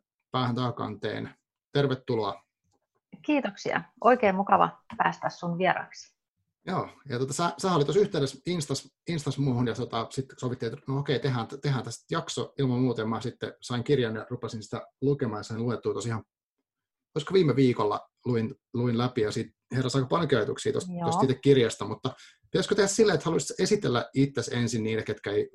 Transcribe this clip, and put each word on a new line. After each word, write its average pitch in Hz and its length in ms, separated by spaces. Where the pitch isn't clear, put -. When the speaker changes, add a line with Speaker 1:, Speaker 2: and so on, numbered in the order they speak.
Speaker 1:
päähän 123 240
takakanteen. 110 800
Tervetuloa. 127 680
Speaker 2:
Kiitoksia. 262 560
Oikein 226 300
mukava 185 480
päästä - 340
sun 170 280
vieraksi. - 580
Speaker 1:
Joo, 165 200
ja 123 100
tota, 135 140
sä, 170 260
sä 190 140
olit 147 140
tuossa 156 140
yhteydessä 143 460
Instas, 165 420
Instas 147 300
muuhun, 127 280
ja 113 80
tota, 113 360
sit 135 160
sovittiin, 120 320
että - 160
no 139 100
okei, 143 220
tehdään, 127 260
tehdään 127 220
tästä - 260
jakso 160 480
ilman 127 220
muuta, 120 200
ja 110 60
mä 110 140
sitten 113 400
sain 120 240
kirjan 123 320
ja 107 140
rupesin 117 320
sitä - 240
lukemaan, 131 380
ja - 20
sain 113 200
luettua 110 320
tosi 104 140
ihan, 113 160
olisiko 156 200
viime 156 220
viikolla 113 520
luin, 113 300
luin 120 240
läpi, 120 220
ja 104 120
sit 113 140
heräsi 127 220
aika 127 100
paljon 160 280
ajatuksia - 360
tosta, 123 200
Speaker 2:
Joo. 175 140
Speaker 1:
tosta 180 180
itse 127 180
kirjasta, 131 420
mutta 107 300
pitäisikö 190 240
tehdä 196 140
silleen, 208 260
että 147 100
haluaisit 160 360
esitellä 180 540
itsesi 135 420
ensin 117 260
niille, 110 200
ketkä 107 280
ei 104 240